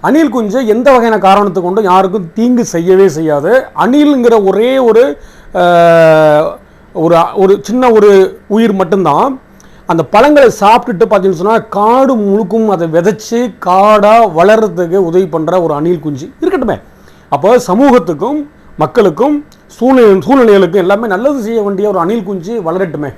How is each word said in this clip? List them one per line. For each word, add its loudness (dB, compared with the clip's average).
அனில் 0
குஞ்சு -4
எந்த 2
வகையான 2
காரணத்தை 0
கொண்டும் -2
யாருக்கும் -2
தீங்கு 0
செய்யவே 2
செய்யாது. -2
அணில்ங்கிற 2
ஒரே 0
ஒரு, 2
ஆ, 2
ஒரு, 0
ஒரு 2
சின்ன 0
ஒரு 4
உயிர் 0
மட்டும்தான் -2
அந்த -2
பழங்களை 4
சாப்பிட்டுட்டு 0
பார்த்தீங்கன்னு 0
சொன்னா -2
காடு 0
முழுக்கும் -2
அதை -2
விதைச்சு -4
காடா 2
வளர்றதுக்கு 0
உதவி 0
பண்ற -2
ஒரு -2
அணில் -4
குஞ்சு -10
இருக்கட்டுமே. -4
அப்போ 0
சமூகத்துக்கும் -2
மக்களுக்கும் -2
சூழ்நிலை, 2
சூழ்நிலைகளுக்கும் 2
எல்லாமே 0
நல்லது -4
செய்ய -4
வேண்டிய -4
ஒரு -2
அணில் -4
குஞ்சு -8
வளரட்டுமே. -6